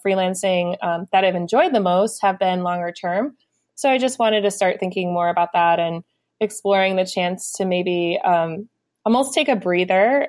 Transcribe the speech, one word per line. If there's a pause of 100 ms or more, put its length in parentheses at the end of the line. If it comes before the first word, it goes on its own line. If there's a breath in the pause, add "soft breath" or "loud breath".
freelancing,
um,
that
I've
enjoyed
the
most
have
been
longer
term. (400)
So
I
just
wanted
to
start
thinking
more
about
that
and (380)
exploring
the
chance
to
maybe,
um, (360)
almost
take
a
breather